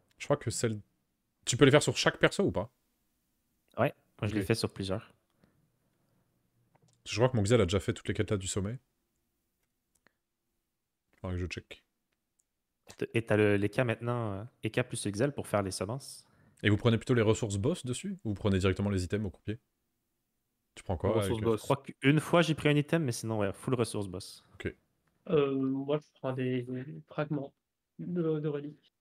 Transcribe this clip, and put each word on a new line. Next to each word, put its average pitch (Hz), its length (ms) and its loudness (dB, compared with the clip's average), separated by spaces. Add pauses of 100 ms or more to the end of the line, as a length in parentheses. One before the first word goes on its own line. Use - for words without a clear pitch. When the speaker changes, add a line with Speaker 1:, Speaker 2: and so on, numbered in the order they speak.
(180)
Speaker 1:
Je - 80 -12
crois 143 100 2
que - 160 -6
celle, 113 260 -2 (640)
tu - 120 0
peux - 80 8
les 131 80 10
faire 147 100 8
sur - 140 -2
chaque - 220 0
perso - 260 2
ou 113 80 2
pas ? 92 180 -2 (1080)
Speaker 2:
Ouais, 123 140 2 (280)
moi 107 80 -2
je 104 40 -4
Speaker 1:
Ok. - 20 -6
Speaker 2:
l'ai 101 100 0
fait 113 100 0
sur - 180 -2
plusieurs. 95 400 -8 (1900)
Speaker 1:
Je - 100 -6
crois 120 120 4
que - 80 -2
mon 104 60 4
Xial 113 180 6
a 98 40 6
déjà 92 160 2
fait - 120 -2
toutes - 140 -12
les 101 80 -2
quêtes - 160 -2
là 107 60 2
du 92 100 -8
sommet. 104 320 -4 (2500)
Faudra 92 180 -8
que 87 60 -4
je 92 60 -4
check. - 360 -14 (1300)
Speaker 2:
Et 113 120 0
t'as 107 100 4
le, 104 200 6
les 101 120 0
cas - 160 0
maintenant, 117 500 -2
euh, 101 100 -8 (180)
Eka 123 220 -2
plus - 220 -8
Exal 107 280 0
pour - 140 -8
faire 104 140 2
les 95 100 -6
semences. - 520 -8 (380)
Speaker 1:
Et 104 80 2
vous 107 60 4
prenez 117 220 2
plutôt - 160 -2
les 117 80 4
ressources 107 340 0
boss 131 280 -2
dessus 175 400 -8
ou 113 40 -4
vous 101 60 -4
prenez 98 240 2
directement 98 320 0
les 92 140 0
items 104 220 -2
au 90 40 -6
courtier ? - 280 -10 (1160)
Tu - 80 -20
prends 92 120 -4
quoi 98 140 0
Speaker 3:
Les 110 60 2
ressources 101 220 0
Speaker 1:
avec, 107 60 -4
Speaker 3:
boss. 110 160 2
Speaker 2:
Je - 40 -14
crois - 180 0
qu'une 143 380 2
fois 175 220 4
j'ai 160 120 0
pris - 140 0
un 147 80 4
item, 165 260 2
mais 123 100 0
sinon, 110 280 -4
ouais, 98 120 2
full - 220 -4
ressources 113 320 -2
boss. - 380 -14 (100)
Speaker 1:
Ok. - 180 -8 (580)
Speaker 4:
Euh, 143 240 2
moi, 135 440 -2
je - 80 -12 (140)
prends 135 120 -4
des, 127 300 -2
des 127 220 -8 (220)
fragments 151 460 -6 (460)
de, 160 420 -2
de 151 80 -4
reliques. 147 520 -10